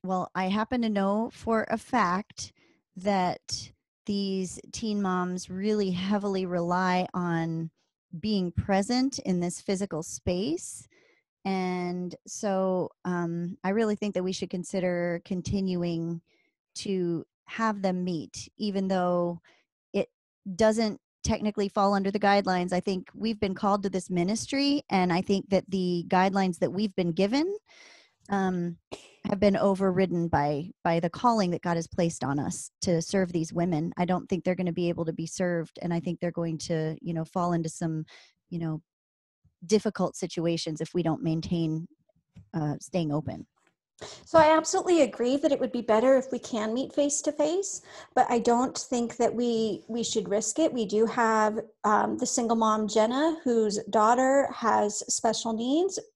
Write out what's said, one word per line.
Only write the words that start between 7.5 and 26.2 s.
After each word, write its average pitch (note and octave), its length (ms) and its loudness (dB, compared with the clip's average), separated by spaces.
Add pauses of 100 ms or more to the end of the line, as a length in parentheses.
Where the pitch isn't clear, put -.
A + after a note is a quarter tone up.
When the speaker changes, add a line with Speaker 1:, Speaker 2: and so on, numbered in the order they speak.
Speaker 1:
being F#3+ 320 0
present A#3+ 680 0
in F3+ 200 0
this F3 220 -4
physical F#3 420 -4
space. - 840 -6 (580)
And F3+ 720 -2 (120)
so, F#3+ 640 0 (160)
um, F3 580 -4
I F#3 60 -2
really G#3+ 260 0
think G#3 180 -6
that F#3 100 -2
we F#3 100 -2
should - 160 -6
consider F3 760 -2
continuing F3 960 -2 (540)
to F3+ 500 -2 (200)
have G#3+ 360 -2
them F#3 220 0
meet, E3+ 440 -6 (100)
even G3 300 -2
though F3 540 0 (520)
it G3+ 160 -2 (460)
doesn't A3 440 2 (240)
technically G#3 460 0
fall G3+ 240 2
under G3 180 0
the G#3 80 -2
guidelines. F#3+ 540 2
I F3+ 80 2
think F#3 340 -4
we've A3 240 -4
been F#3+ 160 -2
called G3+ 280 2
to G3 60 0
this F#3 200 -4
ministry, A3+ 800 0
and F3+ 220 2
I E3+ 100 2
think G3 280 0
that F#3+ 200 0
the F3+ 380 0
guidelines F#3+ 520 2